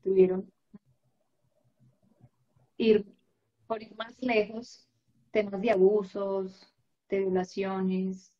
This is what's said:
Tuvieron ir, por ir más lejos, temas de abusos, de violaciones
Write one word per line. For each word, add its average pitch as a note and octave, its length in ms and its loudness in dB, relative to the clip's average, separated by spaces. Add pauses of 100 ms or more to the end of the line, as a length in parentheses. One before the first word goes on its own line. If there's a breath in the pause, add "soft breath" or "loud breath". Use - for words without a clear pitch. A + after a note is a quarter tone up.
Tuvieron F#3+ 500 2 (2250)
ir, G#3+ 280 4 (640)
por A3 160 -6
ir - 120 -20
más A3+ 260 -14
lejos, A3 680 -4 (420)
temas G3+ 300 -2
de A3+ 100 0
abusos, G3 1000 0 (360)
de G3 100 -2
violaciones F#3+ 1200 -4